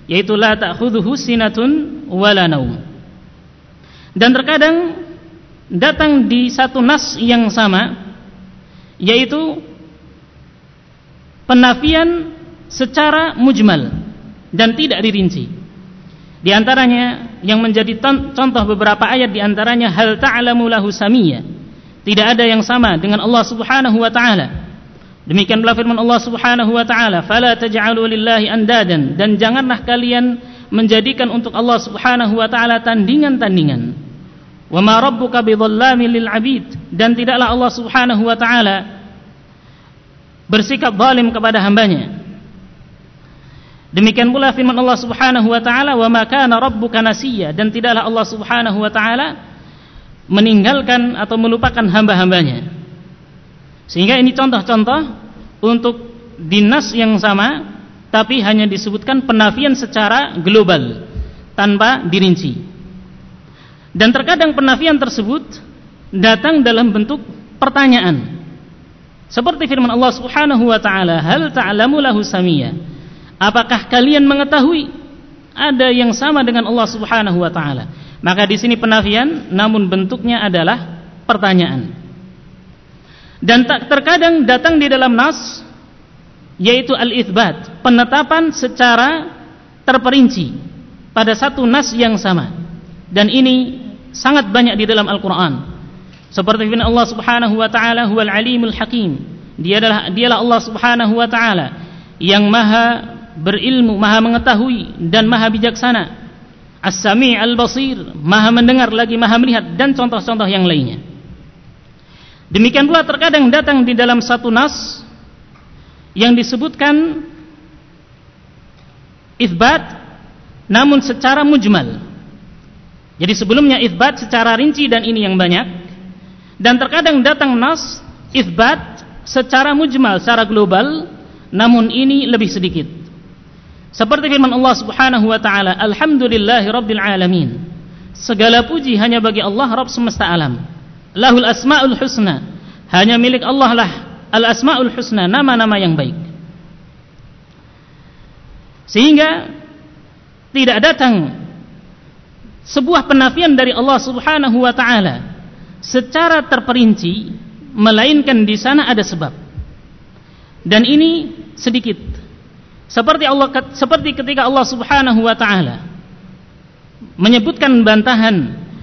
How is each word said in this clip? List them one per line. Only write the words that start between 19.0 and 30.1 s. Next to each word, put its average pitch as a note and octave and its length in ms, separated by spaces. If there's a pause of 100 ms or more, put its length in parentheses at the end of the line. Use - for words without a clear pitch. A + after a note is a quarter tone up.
ayat, B3 240
di G#3 80
antaranya, A3 480
"Hal G#3+ 320
ta'lamu A#3+ 480
lahu G#3 240
samiyya?" G3+ 640 (500)
Tidak G#3 160
ada A#3 240
yang A3+ 160
sama A3 400
dengan G3+ 240
Allah A#3 160
Subhanahu A#3+ 560
wa A3+ 160
taala. A3+ 480 (640)
Demikian G3+ 320
pula A3+ 160
firman A#3 240
Allah A#3 240
Subhanahu A#3+ 480
wa A#3 160
taala, A3 400
"Fala A#3 320
taj'alu A3+ 560
lillahi A3 320
andadan," F#3+ 720
dan G3+ 240
janganlah B3 400
kalian A#3+ 560 (320)